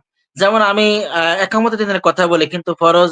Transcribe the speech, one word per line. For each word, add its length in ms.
যেমন 260
আমি, 440
আহ, 120
একামতে 600
দিনের 220
কথা 280
বলি, 200
কিন্তু 320
ফরজ 320